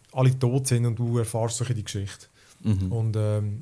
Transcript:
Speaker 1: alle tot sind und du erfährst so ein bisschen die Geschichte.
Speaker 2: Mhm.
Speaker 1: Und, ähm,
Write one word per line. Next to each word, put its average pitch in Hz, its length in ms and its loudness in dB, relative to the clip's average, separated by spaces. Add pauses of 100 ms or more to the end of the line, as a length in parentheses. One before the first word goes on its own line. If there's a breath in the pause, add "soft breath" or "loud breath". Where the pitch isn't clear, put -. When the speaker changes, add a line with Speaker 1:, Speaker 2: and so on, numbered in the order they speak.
(140)
Speaker 1:
alle 131 260 4
tot 131 280 2
sind 120 180 2
und 117 120 0
du 120 220 0
erfährst 113 380 -2
so 120 60 -2
ein 123 40 -2
bisschen - 80 -2
die 104 80 -6
Geschichte. - 420 -8 (380 soft breath)
Speaker 2:
Mhm. 95 280 2
Speaker 1:
Und, 110 260 0
ähm, 107 440 -2